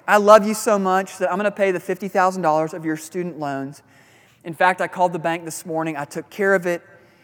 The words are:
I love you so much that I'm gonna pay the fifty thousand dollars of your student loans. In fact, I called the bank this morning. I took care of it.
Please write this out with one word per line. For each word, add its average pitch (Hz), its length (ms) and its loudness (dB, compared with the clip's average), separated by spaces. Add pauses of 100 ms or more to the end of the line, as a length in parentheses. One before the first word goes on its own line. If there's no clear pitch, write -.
I 196 120 4
love 208 280 8
you 214 80 0
so 208 240 0
much 190 420 0
that 180 120 -2
I'm 180 60 -2
gonna 208 120 0
pay 196 220 0
the 180 80 0
fifty 185 300 -6
thousand 185 320 0
dollars 156 320 0
of 170 100 -12
your 156 140 -2
student 175 420 -8
loans. 139 440 -8 (600)
In 170 100 -10
fact, 185 280 2
I 170 80 -4
called 180 240 0
the 170 60 -4
bank 165 260 -4
this 160 200 -12
morning. 160 300 -6
I 143 80 -8
took 160 260 -12
care 196 260 2
of 180 100 0
it. 175 160 -4 (420)